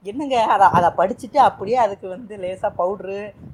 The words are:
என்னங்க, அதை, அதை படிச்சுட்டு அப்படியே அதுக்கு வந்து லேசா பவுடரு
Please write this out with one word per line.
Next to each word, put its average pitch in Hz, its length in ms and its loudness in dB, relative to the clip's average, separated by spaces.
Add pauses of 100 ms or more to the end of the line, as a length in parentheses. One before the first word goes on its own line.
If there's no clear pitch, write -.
என்னங்க, 247 400 -2
அதை, 196 240 6
அதை 170 220 4
படிச்சுட்டு 202 480 -2
அப்படியே 220 400 2
அதுக்கு 202 300 -2
வந்து 202 300 -14
லேசா 185 400 -6
பவுடரு 196 540 -6 (220)